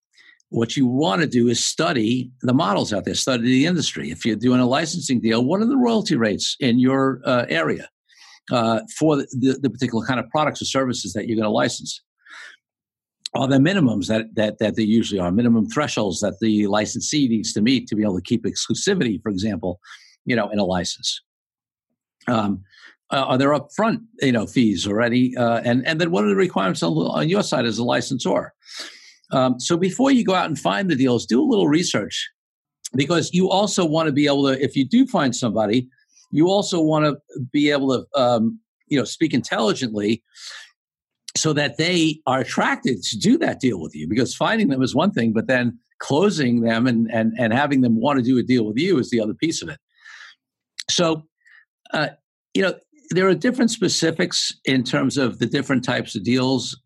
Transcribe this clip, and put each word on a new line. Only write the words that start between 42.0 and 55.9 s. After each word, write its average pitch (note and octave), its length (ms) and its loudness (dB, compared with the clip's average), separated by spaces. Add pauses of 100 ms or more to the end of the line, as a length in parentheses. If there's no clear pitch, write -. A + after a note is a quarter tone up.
are C3 140 0
attracted F#3+ 640 -2
to - 120 -6
do A#3 220 2
that - 220 -2
deal G#2+ 200 0
with D2+ 140 -12
you, D2+ 140 -10
because A2 260 -2
finding G3 340 0
them C3 140 0
is B2+ 140 -2
one F#3+ 160 2
thing, A2+ 200 0
but A2 140 -2
then B2 320 0 (220)
closing C#3+ 600 2
them A2+ 260 2
and, A2+ 240 2
and, A2+ 260 2
and A2+ 140 2
having C#3 300 2
them A2+ 180 2
wanna C3+ 200 2
do B2+ 160 2
a A#2 60 2
deal A#2+ 220 2
with G#2+ 120 -4
you E3+ 220 2
is - 120 -2
the A#2 100 2
other G#2+ 140 -2
piece D#3+ 280 -4
of E2+ 60 -10
it. D#2 100 -14 (1120)
So, D#3+ 320 0 (680)
uh, D3+ 160 -2 (440)
you F#3+ 100 0
know, F3+ 120 0 (360)
there F#3 180 4
are F3+ 60 6
different B3 360 2
specifics - 800 0 (120)
in C3 180 2
terms C#3 340 0
of A#2+ 220 0
the B2 80 0
different C3 380 -2
types B2 320 -4